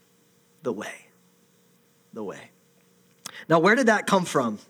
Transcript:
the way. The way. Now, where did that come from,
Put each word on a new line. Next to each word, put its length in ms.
the 100
way. 340
The 140
way. 240
Now, 120
where 140
did 140
that 180
come 200
from, 340